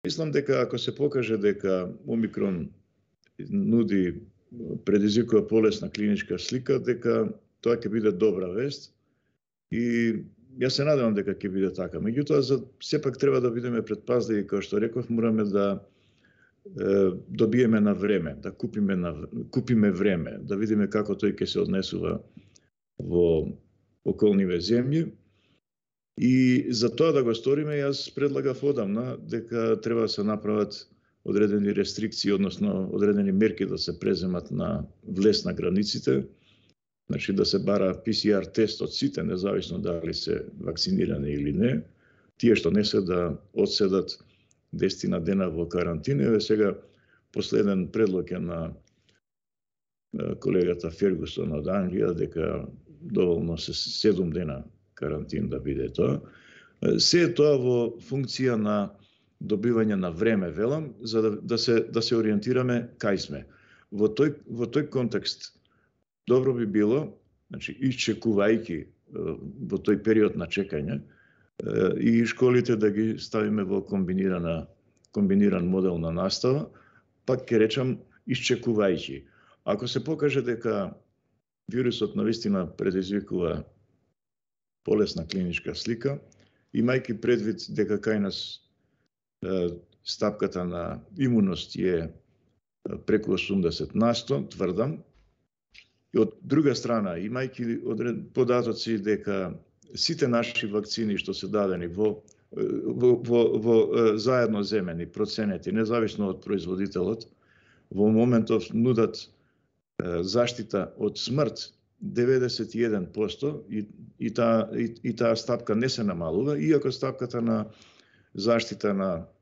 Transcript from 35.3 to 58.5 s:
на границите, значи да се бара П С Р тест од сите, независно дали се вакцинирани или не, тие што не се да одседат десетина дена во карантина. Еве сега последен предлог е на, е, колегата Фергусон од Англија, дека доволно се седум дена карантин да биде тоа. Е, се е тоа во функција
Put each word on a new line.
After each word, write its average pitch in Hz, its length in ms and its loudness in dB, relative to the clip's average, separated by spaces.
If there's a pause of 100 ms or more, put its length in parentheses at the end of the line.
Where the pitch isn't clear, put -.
на 90 80 -2
границите, 87 720 0 (840)
значи - 240 -2
да 101 120 4
се 98 140 0
бара 95 460 0
П 113 80 0
С - 120 -2
Р 104 200 2
тест - 360 0
од 98 120 -6
сите, 135 300 -2
независно 90 560 -2
дали 85 340 -4
се - 300 -4 (160)
вакцинирани 80 720 -2
или 71 220 -2
не, 123 280 2 (560)
тие 117 180 6
што 85 160 2
не 104 140 4
се 107 160 2
да 87 360 0 (160)
одседат 98 640 0 (560)
десетина 95 480 -2
дена 95 280 0
во 82 200 -2
карантина. 87 540 0
Еве 110 180 4
сега 104 340 2 (560)
последен 101 560 0
предлог 95 440 0
е 90 80 -4
на, 82 340 -6 (1500)
е, - 200 -4
колегата 90 520 0
Фергусон 82 600 -2
од 76 140 -4
Англија, 92 480 -2
дека 80 540 -4 (340)
доволно 85 560 0
се 73 160 -8
седум 92 560 0
дена 76 340 -6 (380)
карантин 76 480 -4
да - 100 -6
биде 67 340 -4
тоа. - 280 0 (600)
Е, - 180 2
се 170 260 4
е 170 80 0
тоа 147 240 6
во 123 200 2 (320)
функција 127 480 0